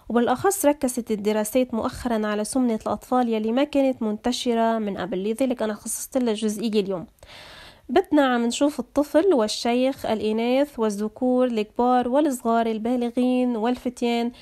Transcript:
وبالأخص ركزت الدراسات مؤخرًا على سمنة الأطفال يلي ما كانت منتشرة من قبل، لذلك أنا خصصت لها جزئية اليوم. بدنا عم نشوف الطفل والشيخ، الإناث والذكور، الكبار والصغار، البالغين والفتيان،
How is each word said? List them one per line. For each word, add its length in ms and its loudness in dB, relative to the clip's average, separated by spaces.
وبالأخص 560 2
ركزت 460 0
الدراسات 640 0
مؤخرًا 540 -2
على 160 -2
سمنة 420 0
الأطفال 440 0
يلي 220 0
ما 120 2
كانت 380 0
منتشرة 760 0
من 200 -4
قبل، 340 -4
لذلك 300 -2
أنا 120 -2
خصصت 440 -6
لها 160 0
جزئية 480 -2
اليوم. 240 -4
بدنا 360 2
عم 200 2
نشوف 340 0
الطفل 540 2
والشيخ، 720 0
الإناث 760 0
والذكور، 640 0
الكبار 640 0
والصغار، 580 0
البالغين 920 0
والفتيان، 760 -2